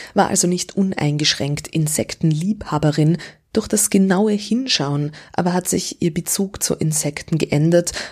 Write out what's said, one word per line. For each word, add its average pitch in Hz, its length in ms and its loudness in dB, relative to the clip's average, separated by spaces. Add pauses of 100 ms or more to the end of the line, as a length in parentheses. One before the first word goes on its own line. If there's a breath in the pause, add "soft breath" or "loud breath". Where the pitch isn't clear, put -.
(140)
war 202 160 4
also 185 160 0
nicht 175 320 -2
uneingeschränkt 147 920 0
Insektenliebhaberin. 156 1500 0 (340 loud breath)
Durch - 160 0
das - 220 0
genaue 190 440 4
Hinschauen 151 760 -2 (220 loud breath)
aber 175 200 0
hat 180 140 -2
sich - 360 -2
ihr 170 100 2
Bezug 190 480 -4
zu - 140 -2
Insekten 156 640 -2
geändert 165 540 2 (180 loud breath)